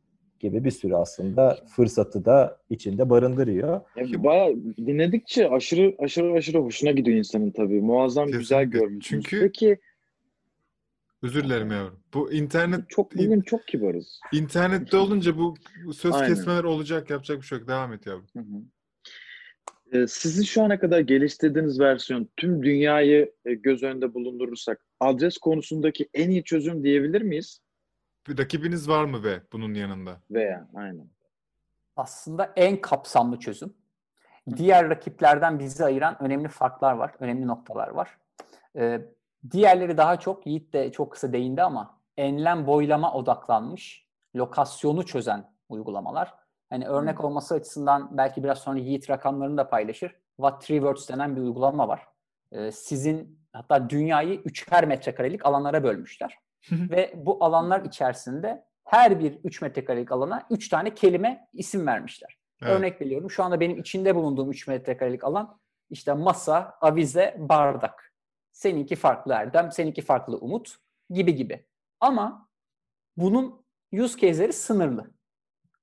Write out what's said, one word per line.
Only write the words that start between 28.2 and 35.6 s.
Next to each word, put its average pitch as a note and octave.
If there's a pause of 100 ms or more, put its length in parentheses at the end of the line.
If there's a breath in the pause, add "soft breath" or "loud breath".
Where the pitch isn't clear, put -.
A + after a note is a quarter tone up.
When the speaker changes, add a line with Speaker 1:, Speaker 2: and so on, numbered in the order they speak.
Speaker 3:
Bir C#3+
rakibiniz D3+
var D3+
mı B2
be F#2+ (120)
bunun A2
yanında? F#2+ (100)
Speaker 2:
Veya, G2
aynen. F#2 (880)
Speaker 4:
Aslında D#3+
en F#3+
kapsamlı B2
çözüm. D3 (760 soft breath)
Speaker 2:
Hı. A#2
Speaker 4:
Diğer F3
rakiplerden D#3
bizi C#3